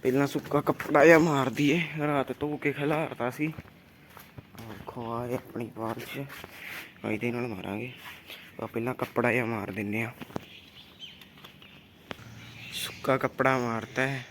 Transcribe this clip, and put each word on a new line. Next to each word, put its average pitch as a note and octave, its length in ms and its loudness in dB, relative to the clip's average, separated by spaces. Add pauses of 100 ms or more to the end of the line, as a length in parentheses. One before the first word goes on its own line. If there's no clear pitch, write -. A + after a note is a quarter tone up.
ਪਹਿਲਾਂ C3+ 260 4
ਸੁੱਕਾ C#3+ 340 0
ਕੱਪੜਾ D3 440 6
ਜਿਹਾ E3 140 12
ਮਾਰ C#3+ 300 4
ਦਈਏ, C#3+ 320 4 (180)
ਰਾਤ D3 400 0
ਧੋ D3 180 -2
ਕੇ C#3+ 140 0
ਖਿਲਾਰਤਾ C#3+ 580 -2
ਸੀ। D3+ 180 -2
ਆਹ - 1300 -14
ਦੇਖੋ, A#2 380 -8
ਆਹ A#2+ 160 -4
ਹੈ A#2+ 80 -2
ਆਪਣੀ A#2+ 300 -6
ਪਾਲਿਸ਼, A2+ 520 -6 (880)
ਇਹਦੇ A2 260 -2
ਨਾਲ A#2+ 160 -4
ਮਾਰਾਂਗੇ। G2+ 440 -6 (640)
ਆਪਾਂ A2+ 140 -8
ਪਹਿਲਾਂ A#2 260 -2
ਕੱਪੜਾ A#2+ 380 2
ਜਿਹਾ A#2+ 140 2
ਮਾਰ G#2 260 -2
ਦਿੰਨੇ G#2 320 -2
ਆਂ। A#2 80 -6 (2500)
ਸੁੱਕਾ - 440 0
ਕੱਪੜਾ C3 400 2
ਮਾਰਤਾ A#2 440 -2
ਹੈ। C3+ 300 0